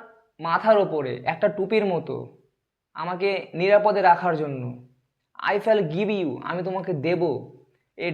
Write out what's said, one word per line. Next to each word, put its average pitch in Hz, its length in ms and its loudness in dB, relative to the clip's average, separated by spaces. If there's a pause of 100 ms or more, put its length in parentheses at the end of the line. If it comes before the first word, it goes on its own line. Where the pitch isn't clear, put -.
(460)
মাথার 185 400 4
ওপরে 147 280 -4 (200)
একটা 185 140 0 (100)
টুপির 208 360 0
মতো 139 220 -4 (840)
আমাকে 180 280 -2 (300)
নিরাপদে 202 500 4
রাখার 170 320 4
জন্য, 139 200 -6 (880)
I 196 120 2
shall 220 180 4 (120)
give 202 180 0 (100)
you, 151 100 -2 (180)
আমি 170 180 -6
তোমাকে 185 240 -4 (140)
দেব, 170 160 0 (760)
a 170 160 -6